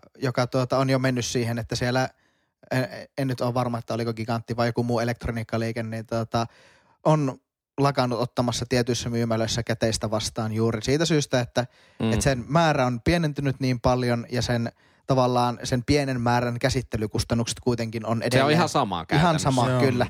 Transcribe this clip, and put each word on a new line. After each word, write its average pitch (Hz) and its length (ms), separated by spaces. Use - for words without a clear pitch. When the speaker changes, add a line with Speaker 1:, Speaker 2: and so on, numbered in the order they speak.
Speaker 1:
joka 127 300
tuota, 131 300
on 135 120
jo 135 100
mennyt 127 260
siihen, 117 340
että 117 160
siellä, 127 340
en, 127 160
en 139 100
nyt 127 140
ole 123 120
varma, 123 240
että 117 160
oliko 117 200
Gigantti 113 440
vai 120 100
joku 120 160
muu 120 160
elektroniikkaliike, 117 840
niin 110 220
tuota, 113 400
on 151 320
lakannut 131 400
ottamassa 120 500
tietyissä 123 400
myymälöissä 113 540
käteistä 113 480
vastaan 110 420
juuri 113 280
siitä 151 240
syystä, 147 340
että, 120 280
Speaker 2:
Mm. 113 120
Speaker 1:
että 107 120
sen 123 240
määrä 147 380
on 123 160
pienentynyt 147 580
niin 127 200
paljon 123 520
ja 123 100
sen 117 300
tavallaan 123 560
sen 127 200
pienen 135 380
määrän 120 380
käsittelykustannukset 117 1000
kuitenkin 113 460
on 113 120
Speaker 2:
Se 113 40
on - 20
Speaker 1:
edelleen 139 340
Speaker 2:
ihan 170 120
sama 113 260
Speaker 1:
ihan 82 120
Speaker 2:
käytännössä. 160 360
Speaker 1:
sama, 131 220
Speaker 3:
Se 127 80
on. 127 100
Speaker 1:
kyllä. 127 260